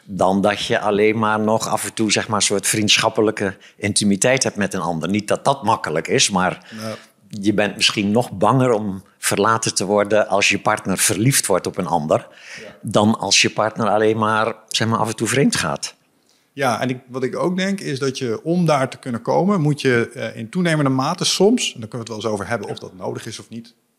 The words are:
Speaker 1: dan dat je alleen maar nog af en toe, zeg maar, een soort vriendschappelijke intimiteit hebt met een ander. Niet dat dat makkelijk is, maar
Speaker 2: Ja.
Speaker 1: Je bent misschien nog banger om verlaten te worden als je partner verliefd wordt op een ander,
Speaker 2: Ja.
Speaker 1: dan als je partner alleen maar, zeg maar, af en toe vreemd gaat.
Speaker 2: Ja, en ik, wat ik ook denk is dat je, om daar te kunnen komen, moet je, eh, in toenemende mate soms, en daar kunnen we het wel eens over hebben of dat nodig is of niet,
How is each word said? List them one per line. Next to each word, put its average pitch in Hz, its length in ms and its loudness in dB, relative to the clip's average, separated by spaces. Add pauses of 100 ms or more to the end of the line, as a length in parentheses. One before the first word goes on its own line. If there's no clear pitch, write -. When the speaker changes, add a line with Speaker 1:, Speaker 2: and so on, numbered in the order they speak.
Speaker 1:
dan 95 360 2
dat 101 240 0
je 117 160 0
alleen 107 380 2
maar 107 220 2
nog 107 280 0
af - 160 -2
en 101 100 -10
toe, 107 180 0
zeg 104 160 0
maar, 110 80 0
een 98 60 0
soort 98 240 0
vriendschappelijke 107 880 0 (200)
intimiteit 104 680 0
hebt 110 140 -2
met 101 180 -2
een 95 60 -4
ander. 82 280 -4
Niet 104 200 -2
dat 95 160 -2
dat 139 180 0
makkelijk 82 460 -2
is, 104 220 2
maar 90 380 -2 (120)
Speaker 2:
Ja. 110 140 -8 (340)
Speaker 1:
Je 104 260 -2
bent 101 220 0
misschien 104 340 0
nog 120 220 0
banger 123 400 4
om 104 300 -2 (160)
verlaten 107 560 2
te 104 100 -2
worden 104 440 4
als 101 200 2
je 104 120 2
partner 101 380 -2
verliefd 110 480 2
wordt 90 200 2
op 95 120 -6
een 90 80 -4
ander, 82 400 0 (340)
Speaker 2:
Ja. - 220 -18
Speaker 1:
dan 107 360 2
als 98 240 2
je 110 80 0
partner 110 380 -2
alleen 110 300 4
maar, 110 360 2 (140)
zeg 113 200 -2
maar, 113 100 2
af 110 100 -2
en 110 80 -6
toe 113 100 -2
vreemd 139 300 2
gaat. - 380 -4 (580)
Speaker 2:
Ja, 123 280 0
en 127 80 -2
ik, 127 100 -4 (100)
wat 127 140 -8
ik 131 140 -2
ook 180 200 -2
denk 190 240 -2
is 143 180 -6
dat 135 200 -4
je, 113 240 -4
om 170 240 0
daar 139 240 2
te - 80 -14
kunnen 117 240 -8
komen, 165 380 2
moet 147 200 2
je, 120 340 2
eh, 113 220 -8
in 113 120 -10
toenemende 160 420 2
mate 135 340 -2
soms, - 500 2
en 123 60 -14
daar 107 80 -10
kunnen 117 180 -10
we 117 80 -10
het 107 80 -8
wel 110 100 -2
eens 104 80 -2
over 92 120 -6
hebben 104 160 -4
of - 100 -8
dat - 160 -16
nodig 117 320 -10
is 110 120 -12
of - 100 -20
niet, 117 260 -14 (240)